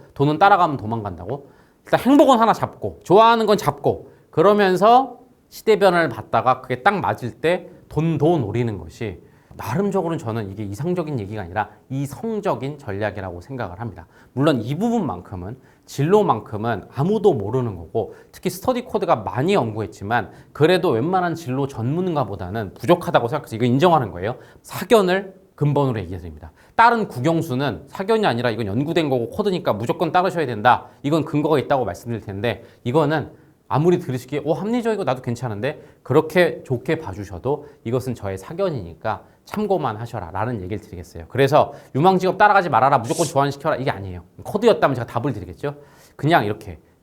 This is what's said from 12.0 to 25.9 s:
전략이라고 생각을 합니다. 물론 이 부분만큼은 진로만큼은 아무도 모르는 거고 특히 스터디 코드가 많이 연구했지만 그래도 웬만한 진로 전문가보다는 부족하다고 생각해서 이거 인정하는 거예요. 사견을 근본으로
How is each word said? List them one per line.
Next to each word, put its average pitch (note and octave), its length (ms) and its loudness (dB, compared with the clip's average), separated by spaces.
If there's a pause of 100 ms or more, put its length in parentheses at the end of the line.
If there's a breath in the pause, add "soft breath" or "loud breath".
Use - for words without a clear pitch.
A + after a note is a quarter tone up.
전략이라고 F#2+ 640 -6
생각을 G#2 400 -10
합니다. F2+ 260 -12 (260 soft breath)
물론 C#3 300 2
이 B2+ 160 -6
부분만큼은 A#2+ 800 -4 (280 soft breath)
진로만큼은 A#2+ 1000 0 (100)
아무도 F#3 400 -2
모르는 A#2 420 -4
거고 E2+ 380 -6 (160 loud breath)
특히 - 200 -6
스터디 A#3+ 320 -4
코드가 F3+ 340 0
많이 C3 380 -2
연구했지만 A2 760 -2 (220 loud breath)
그래도 E3+ 380 2
웬만한 E3 440 0
진로 C3 320 -4
전문가보다는 A2+ 1080 -4
부족하다고 D3+ 540 2
생각해서 C#3+ 280 -8
이거 A2 80 -2
인정하는 C3+ 480 4
거예요. F#2 240 -6 (260 loud breath)
사견을 G3 720 2 (220)
근본으로 C#3 420 0